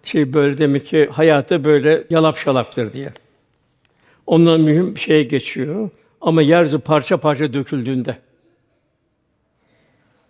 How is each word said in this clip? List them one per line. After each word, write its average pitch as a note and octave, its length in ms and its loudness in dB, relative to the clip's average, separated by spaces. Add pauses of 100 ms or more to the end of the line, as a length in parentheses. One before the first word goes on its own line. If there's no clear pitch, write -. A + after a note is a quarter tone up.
şey C#3 300 -2
böyle, C#3+ 240 0
demek C#3 280 0
ki D#3 260 0
hayatı D3+ 520 0
böyle D3+ 460 2
yalap D#3+ 280 2
şalaptır B2 560 -4
diye. C3+ 200 -14 (1120)
Ondan E3 340 4
mühim D#3 340 0
bir - 40 -14
şeye D3+ 240 2
geçiyor. D3 640 -6 (320)
Ama D#3+ 200 2
yeryüzü D3+ 380 2
parça D#3 380 -2
parça D3 360 -2
döküldüğünde, C3 640 -6 (2000)